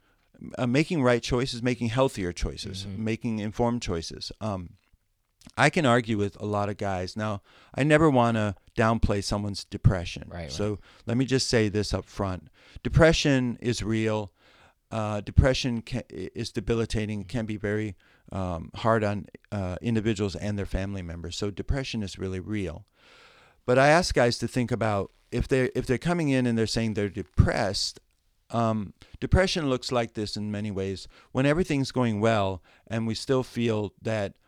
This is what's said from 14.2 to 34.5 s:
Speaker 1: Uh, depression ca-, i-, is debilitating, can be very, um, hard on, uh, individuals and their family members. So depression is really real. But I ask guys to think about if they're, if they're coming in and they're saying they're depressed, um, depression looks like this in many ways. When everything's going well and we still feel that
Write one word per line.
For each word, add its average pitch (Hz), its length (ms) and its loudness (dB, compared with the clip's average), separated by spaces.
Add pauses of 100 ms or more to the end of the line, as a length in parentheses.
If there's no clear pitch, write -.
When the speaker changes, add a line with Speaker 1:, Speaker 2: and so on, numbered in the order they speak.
Speaker 1:
Uh, 107 300 -4
depression 127 600 4
ca-, 123 280 -6
i-, - 240 -10
is 113 160 -6
debilitating, 107 720 -2
can 117 220 -4
be 107 100 -6
very, 107 380 -2 (380)
um, 90 420 -6
hard 113 300 2
on, 104 220 -2 (260)
uh, 92 300 -4
individuals 107 540 0
and 104 220 -4
their 98 80 -4
family 98 360 -6
members. 85 340 -10
So 101 140 -4
depression 117 520 -4
is 95 160 -8
really 95 220 -4
real. 95 460 -6 (800)
But 123 120 4
I 139 100 8
ask 170 260 4
guys 120 240 4
to 117 100 -4
think 123 240 -2
about 104 380 0 (200)
if 120 180 -2
they're, 131 260 2
if 127 120 -2
they're 120 120 2
coming 170 320 0
in 131 160 4
and 117 120 2
they're 113 80 2
saying 113 280 -2
they're 104 140 0
depressed, - 920 0 (500)
um, 113 440 -2 (260)
depression 180 480 2
looks 127 240 -2
like 120 220 -2
this 104 220 -4
in 104 140 -6
many 104 200 -4
ways. 95 360 -4 (260)
When 131 140 2
everything's 147 460 0
going 117 280 0
well 101 420 2 (240)
and 113 200 -4
we 110 80 -2
still 131 280 0
feel 110 500 -2 (100)
that 110 320 -2 (120)